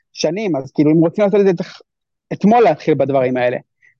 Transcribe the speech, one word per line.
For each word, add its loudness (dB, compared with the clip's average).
שנים, -4
אז -10
כאילו, 0
אם 2
רוצים 0
לעשות 0
את 2
זה, 2
צריך -12
אתמול 2
להתחיל 0
בדברים -2
האלה. -2